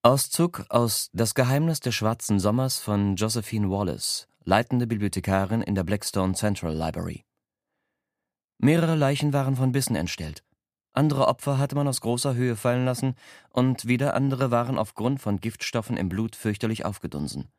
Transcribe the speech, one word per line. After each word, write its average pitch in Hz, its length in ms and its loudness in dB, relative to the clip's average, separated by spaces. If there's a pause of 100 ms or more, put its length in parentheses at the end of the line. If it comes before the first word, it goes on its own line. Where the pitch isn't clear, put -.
Auszug 143 680 2
aus 120 440 2
Das 110 200 0
Geheimnis 143 460 2
des 120 160 -2
schwarzen 107 440 0
Sommers 117 400 0
von 101 360 0
Josephine 107 560 -2
Wallace, 95 560 -4 (160)
leitende 120 420 2
Bibliothekarin 98 800 0
in 101 100 -2
der 95 100 0
Blackstone 95 500 -2
Central 90 420 -2
Library. 80 500 -6 (1300)
Mehrere 165 360 4
Leichen 147 380 2
waren 135 220 0
von 131 160 2
Bissen 131 240 0
entstellt. 78 480 -6 (500)
Andere 139 340 2
Opfer 135 300 0
hatte 139 180 0
man 143 120 0
aus 131 140 -2
großer 123 340 0
Höhe 123 200 0
fallen 123 300 0
lassen 127 300 0 (340)
und 127 360 0
wieder 123 280 0
andere 135 380 0
waren 120 260 0
aufgrund 117 440 -2
von 101 200 -2
Giftstoffen - 560 -4
im 95 100 -2
Blut 107 280 -4
fürchterlich 110 500 -2
aufgedunsen. - 720 -8